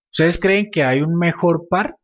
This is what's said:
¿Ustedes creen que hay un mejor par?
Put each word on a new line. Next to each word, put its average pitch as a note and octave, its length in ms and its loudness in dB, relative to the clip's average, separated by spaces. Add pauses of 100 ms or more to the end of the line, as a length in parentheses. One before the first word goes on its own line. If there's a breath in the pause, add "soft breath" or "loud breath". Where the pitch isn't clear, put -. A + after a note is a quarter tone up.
(100)
¿Ustedes E3+ 300 0
creen G3 320 0
que D#3+ 100 0
hay C3 180 2
un D#3+ 160 0
mejor E3+ 540 0
par? G3 340 -2